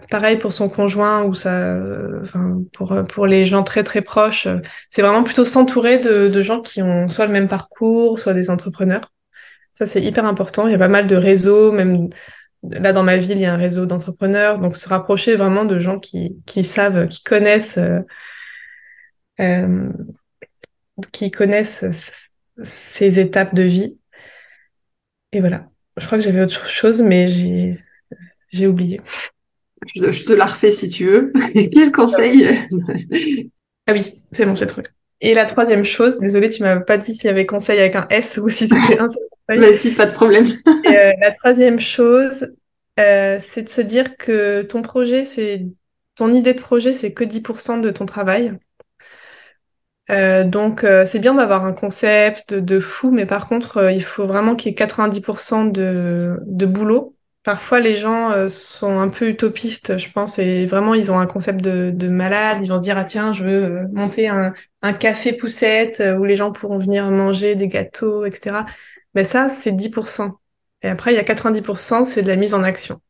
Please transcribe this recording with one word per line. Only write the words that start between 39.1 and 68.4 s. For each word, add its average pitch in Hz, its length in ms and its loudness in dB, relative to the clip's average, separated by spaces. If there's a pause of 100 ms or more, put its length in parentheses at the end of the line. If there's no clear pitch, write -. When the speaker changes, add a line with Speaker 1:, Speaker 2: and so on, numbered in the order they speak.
Speaker 1:
conseil. 220 120 2
Speaker 2:
Vas-y, 214 320 8
pas 214 140 4
de 175 60 -6
problème. 220 320 6
<laughs> 311 400 4
Speaker 1:
Et, 311 120 6
euh, 196 240 8
la 208 120 4
troisième 247 480 4
chose, 262 720 2 (480)
euh, 196 400 4
c'est 220 220 -10
de 220 60 -14
se - 120 -2
dire 240 360 -2
que 208 460 0
ton 233 200 -6
projet, 254 420 0
c'est, 208 420 -6 (480)
ton 226 180 0
idée 247 220 4
de 254 60 -6
projet, 247 320 0
c'est 220 200 -6
que - 120 -4
dix 220 160 -6
pour 226 200 -12
cent 233 180 -6
de 220 120 -2
ton 196 160 -8
travail. 202 460 -2 (1600)
Euh, 190 340 2
donc, 214 400 -2
euh, 190 200 6
c'est 190 140 -2
bien 247 160 4
d'avoir 202 300 2
un 190 80 -2
concept 208 840 0
de, 196 60 -2
de 190 200 0
fou, - 300 -4
mais 220 160 2
par 196 220 -6
contre, 233 300 -4
euh, 190 140 4
il 190 100 -2
faut 196 240 -6
vraiment 208 280 0
qu'il 233 160 -4
y - 20 -6
ait - 20 -10
quatre-vingt-dix 208 460 -2
pour 208 200 -8
cent 220 240 -2
de, 180 800 -2
de 190 200 -2
boulot. 214 480 0 (300)
Parfois, 214 360 -2
les 220 140 2
gens, 220 360 -2
euh, 196 180 -2
sont 196 500 -6
un 190 100 0
peu 220 200 -4
utopistes, 220 680 -4
je 185 140 -10
pense, 208 280 -6
et 185 280 0
vraiment, 202 260 0
ils 214 180 0
ont 185 80 2
un 185 80 0
concept 190 360 -6
de, 180 320 -2
de 180 140 -4
malade. 202 540 0
Ils 185 60 -4
vont 185 100 -2
se 180 40 -2
dire, « 190 160 -2
Ah 190 60 -4
tiens, 214 280 -4
je 190 120 -6
veux, 196 200 0
euh, 180 180 -4 (100)
monter 202 360 -2
un, 190 240 -2 (300)
un 202 100 -2
café 220 400 -2
poussette, 226 680 -2
euh, 190 180 0
où 196 60 0
les 202 120 2
gens 202 160 -2
pourront 202 260 -8
venir 196 320 -2
manger 196 440 0
des 196 140 -2
gâteaux, 208 580 -4
et 202 40 -4
cetera. » 208 360 -10 (520)